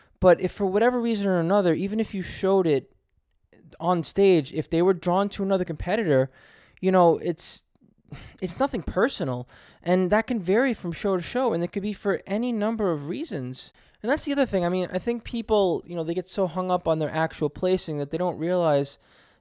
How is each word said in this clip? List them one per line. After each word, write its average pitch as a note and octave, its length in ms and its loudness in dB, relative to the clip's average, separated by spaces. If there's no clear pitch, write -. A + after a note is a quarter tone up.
but F3+ 200 6
if F3+ 100 -2
for G3+ 160 -4
whatever A3+ 340 2
reason G#3+ 280 -2
or F#3 100 2
another, F3 360 2
even G3 260 -4
if G#3 120 -4
you F#3+ 100 -6
showed F#3+ 440 0
it C3+ 240 0
on F3 240 0
stage, F3+ 500 4
if D#3 160 -4
they E3 140 2
were F#3 120 4
drawn F3+ 340 0
to G3 160 -6
another F#3+ 200 0
competitor, D#3+ 640 0
you F#3 100 0
know, F3 280 6
it's, - 440 -6
it's F#3 180 -6
nothing B3+ 240 0
personal, D3 640 -2
and F3+ 280 2
that G#3+ 160 2
can A#3 140 -2
vary G#3+ 340 2
from F3 180 -8
show F#3+ 240 -2
to F3 60 -2
show, B3 300 -2
and E3+ 100 -2
it F3 100 -4
could G3 100 -4
be G#3 100 -4
for F#3+ 340 -2
any A3+ 240 -2
number G#3+ 400 -2
of D3 160 -4
reasons. D#3+ 680 -8
And A3 80 -2
that's D#4 140 0
the C#4+ 80 -2
other C#4 140 2
thing. F#3 180 0
I F3 60 2
mean, F#3 220 -2
I F#3 60 0
think A#3 260 -4
people, G#3 640 0
you F3 80 -12
know, E3+ 80 -4
they D#3+ 120 -2
get F3 140 -6
so G3 180 -2
hung F#3 240 -2
up F3+ 180 0
on D#3+ 100 2
their D3+ 160 -2
actual D#3+ 360 -2
placing F#3 480 -2
that C#3+ 120 -4
they E3 80 -4
don't F3+ 200 -2
realize D#3+ 600 0